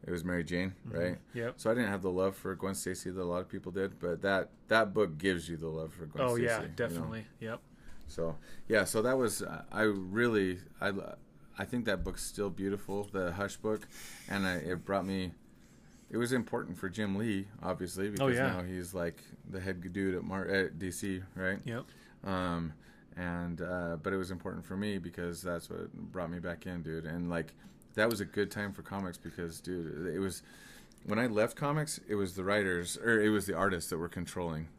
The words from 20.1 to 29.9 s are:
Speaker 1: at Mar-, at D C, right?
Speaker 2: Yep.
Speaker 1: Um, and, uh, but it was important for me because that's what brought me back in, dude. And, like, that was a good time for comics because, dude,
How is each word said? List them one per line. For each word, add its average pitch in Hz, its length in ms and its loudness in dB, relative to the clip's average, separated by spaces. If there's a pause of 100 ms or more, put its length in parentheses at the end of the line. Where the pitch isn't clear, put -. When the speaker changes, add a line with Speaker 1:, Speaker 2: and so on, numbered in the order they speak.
Speaker 1:
at 90 80 -2
Mar-, 95 240 -2
at 95 320 2
D 95 120 -2
C, 92 300 -2 (140)
right? 92 300 0
Speaker 2:
Yep. 120 180 -4 (400)
Speaker 1:
Um, 87 480 0 (460)
and, 87 440 -4
uh, 85 400 -2
but 95 120 0
it 98 40 2
was 92 140 -2
important 90 340 -8
for 95 120 -6
me 101 200 0
because 87 440 -4
that's 87 280 -4
what 85 240 -6
brought 87 380 -6
me 87 80 -4
back 85 260 -6
in, 90 180 -4
dude. 80 220 -4
And, 87 240 -2
like, 85 240 0 (420)
that 110 140 6
was 107 120 0
a 98 40 0
good 101 240 0
time 104 220 -4
for - 100 -10
comics 95 360 -4
because, 85 420 -8
dude, 85 560 -4